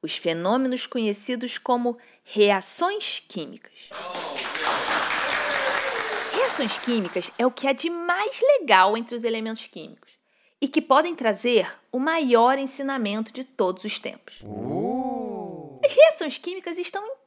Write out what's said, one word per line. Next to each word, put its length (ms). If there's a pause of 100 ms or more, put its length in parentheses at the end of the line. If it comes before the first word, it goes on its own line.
os 160
fenômenos 680
conhecidos 720
como 400 (260)
reações 1040
químicas. 600 (2500)
Reações 460
químicas 600
é 80
o 40
que 180
há 40
de 180
mais 500
legal 560
entre 180
os 100
elementos 420
químicos 460 (480)
e 80
que 120
podem 340
trazer 540 (240)
o 60
maior 600
ensinamento 760
de 120
todos 400
os 140
tempos. 440 (1400)
As 100
reações 440
químicas 400
estão 280
em 80 (120)